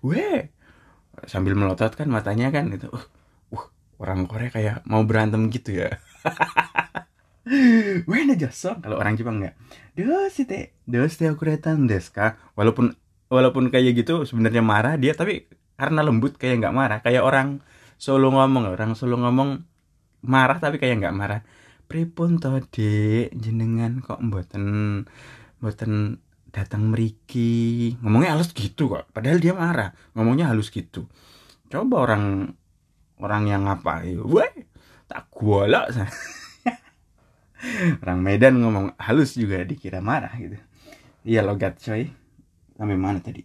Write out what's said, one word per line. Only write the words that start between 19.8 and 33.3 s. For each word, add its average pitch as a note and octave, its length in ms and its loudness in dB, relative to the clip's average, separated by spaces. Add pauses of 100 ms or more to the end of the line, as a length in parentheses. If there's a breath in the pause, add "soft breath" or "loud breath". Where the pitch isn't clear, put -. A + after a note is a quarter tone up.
marah C3 320 4
tapi D#3 160 -2
kayak B2 280 0
nggak F#2+ 120 -2
marah. G2+ 260 -4 (460 soft breath)
"Pripun E3 540 0
to, C3+ 180 -2
Dik? G#2+ 760 0
Jenengan A2+ 680 -2
kok - 160 -10
mboten, G2+ 840 -2 (560 loud breath)
mboten G#2+ 600 -4 (320)
datang G#2+ 400 -2
mriki?" A#2 1120 0
Ngomongnya C#3 320 4
halus E3+ 160 0
gitu A2 400 -4
kok, - 240 -6
padahal C#3 240 2
dia E3+ 160 4
marah. E3 400 -2 (200 soft breath)
Ngomongnya B2 360 2
halus G#2+ 160 0
gitu. - 400 -12 (640 soft breath)
Coba F#3 400 0
orang, G2 420 0 (720)
orang G#2 240 -2